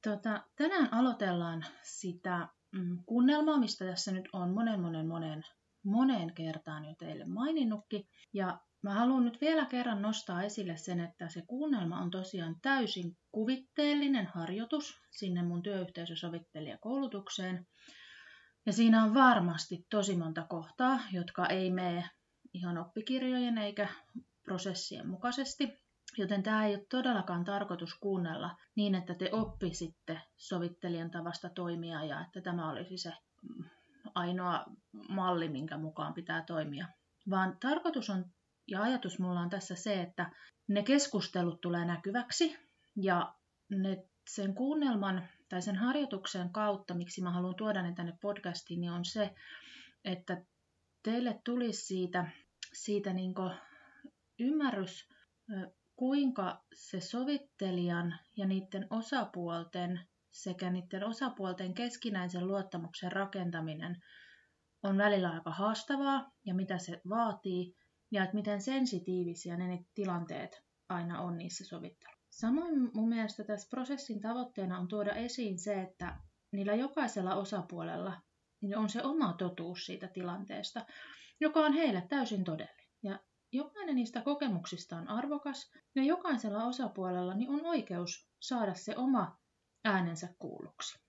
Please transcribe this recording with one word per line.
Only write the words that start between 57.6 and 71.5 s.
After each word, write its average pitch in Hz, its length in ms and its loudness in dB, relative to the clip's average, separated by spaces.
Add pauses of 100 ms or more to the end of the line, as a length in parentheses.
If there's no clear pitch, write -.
ja 196 100 0
niiden 190 440 0
osapuolten 180 1120 -2 (300)
sekä 180 400 -6
niiden 180 340 -2
osapuolten 190 720 -4
keskinäisen 185 720 -2
luottamuksen 185 640 -4
rakentaminen 175 880 -4 (800)
on 196 160 4
välillä 196 320 6
aika 165 200 -6
haastavaa 262 800 0 (140)
ja 185 100 -2
mitä 185 240 0
se 175 300 -8
vaatii 190 640 0 (360)
ja 196 140 2
että 190 100 -2
miten 208 260 0
sensitiivisiä 180 960 0
ne, 180 120 0
ne 180 160 -4 (100)
tilanteet 175 680 -4 (260)
aina 170 320 -4
on 175 180 -4
niissä 175 260 -8